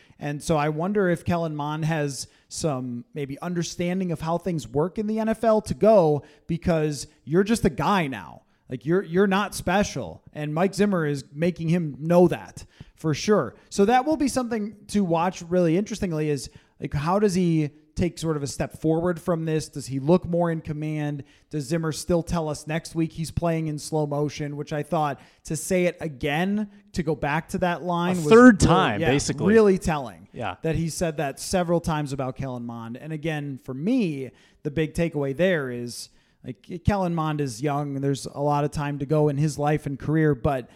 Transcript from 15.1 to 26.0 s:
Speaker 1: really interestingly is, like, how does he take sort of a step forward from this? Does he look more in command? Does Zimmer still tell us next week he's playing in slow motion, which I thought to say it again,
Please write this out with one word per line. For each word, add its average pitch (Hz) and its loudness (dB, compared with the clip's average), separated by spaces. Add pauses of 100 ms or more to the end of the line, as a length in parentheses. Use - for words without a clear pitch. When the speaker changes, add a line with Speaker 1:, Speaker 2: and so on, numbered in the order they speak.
Speaker 1:
really 170 2
interestingly 175 -2
is, 139 -4 (280)
like, - -8
how 160 0
does 208 4
he 165 2 (220)
take 175 -2
sort 156 -2
of 139 -8
a 139 -4
step - -8
forward 165 0
from 165 -2
this? 156 -2
Does 127 -12
he 135 -6
look 165 4
more 170 0
in 160 -4
command? 151 -6 (260)
Does 147 -6
Zimmer 160 -2
still 165 0
tell 165 -2
us 147 -8
next 160 -6
week 165 -2
he's 165 -8
playing 165 -2
in 151 -4
slow 151 -2
motion, 147 -4
which 147 -10
I 151 -2
thought 151 -2 (240)
to 160 -6
say 180 2
it 165 0
again, 160 -2 (220)